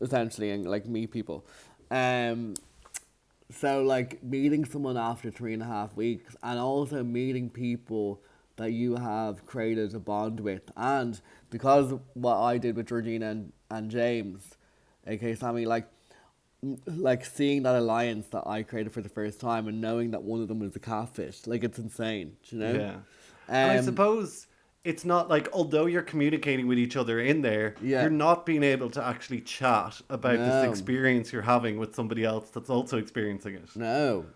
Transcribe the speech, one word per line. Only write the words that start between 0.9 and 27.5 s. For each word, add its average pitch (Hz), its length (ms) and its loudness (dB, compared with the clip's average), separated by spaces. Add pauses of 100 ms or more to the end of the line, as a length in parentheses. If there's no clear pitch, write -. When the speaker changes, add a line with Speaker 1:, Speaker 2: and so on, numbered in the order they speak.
Speaker 1:
people. 90 340 -8 (460)
Um, 120 640 0 (960)
so, 139 320 0
like, 127 400 0
meeting 143 420 2
someone 135 320 -4
after 117 340 -4
three 113 220 -6
and 110 100 -4
a 117 40 -8
half 104 300 -6
weeks 113 460 -2
and 120 180 -4
also 135 420 0
meeting 123 480 -2
people 113 720 -2 (340)
that 113 160 -2
you 120 240 0
have 110 500 -4
created 110 480 -2
a 110 60 -8
bond 107 400 -2
with, 98 220 -4 (140)
and 123 440 -2 (300)
because 135 440 4 (200)
what 120 240 2
I 120 200 4
did 117 180 0
with 117 120 -6
Georgina 113 420 -2
and, 107 220 -8 (180)
and 110 180 -6
James, 113 680 -2 (500)
A 110 100 -4
K 117 140 -2
A 113 60 -2
Sammy, 120 280 -2
like, 117 220 0 (760)
m-, 135 140 -6 (100)
like, 131 380 0
seeing 143 380 2
that 127 140 4
alliance 117 520 0
that - 200 -6
I 107 160 -2
created 110 280 -6
for 117 80 -6
the 101 80 -8
first 104 320 -6
time 113 280 0
and 110 120 -4
knowing 117 300 0
that 110 140 -4
one 113 180 -2
of 104 60 -4
them 113 100 -4
was 101 160 -4
a - 60 -10
catfish, 113 680 -6
like, 113 160 -2
it's 117 160 -2
insane, 110 580 -6 (140)
do 123 60 -10
you 110 60 -4
know? 113 100 0
Speaker 2:
Yeah. 104 240 -2 (500)
And 131 240 4
I 127 80 6
Speaker 1:
Um, 127 60 2
Speaker 2:
suppose 196 640 0 (340)
it's 165 220 -4
not 175 240 2
like, 151 240 4
although 156 340 2
you're 175 160 2
communicating 147 640 0
with 123 140 4
each 120 160 0
other 117 240 0
in 143 220 2
there, 107 380 2